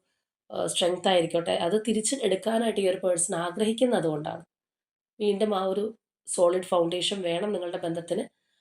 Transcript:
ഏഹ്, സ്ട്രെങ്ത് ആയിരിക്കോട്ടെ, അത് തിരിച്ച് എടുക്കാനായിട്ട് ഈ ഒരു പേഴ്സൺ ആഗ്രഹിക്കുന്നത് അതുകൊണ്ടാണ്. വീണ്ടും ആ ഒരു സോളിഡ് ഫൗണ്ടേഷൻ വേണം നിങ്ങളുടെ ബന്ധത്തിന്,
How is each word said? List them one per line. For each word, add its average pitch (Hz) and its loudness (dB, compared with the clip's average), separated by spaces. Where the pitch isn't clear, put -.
ഏഹ്, - -2
സ്ട്രെങ്ത് 180 0
ആയിരിക്കോട്ടെ, 170 2
അത് 202 2
തിരിച്ച് 214 0
എടുക്കാനായിട്ട് 214 0
ഈ 190 2
ഒരു 185 -2
പേഴ്സൺ 180 0
ആഗ്രഹിക്കുന്നത് 214 0
അതുകൊണ്ടാണ്. 156 -4
വീണ്ടും 208 2
ആ 185 0
ഒരു 196 0
സോളിഡ് 180 2
ഫൗണ്ടേഷൻ 175 0
വേണം 175 -2
നിങ്ങളുടെ 175 -6
ബന്ധത്തിന്, 170 -4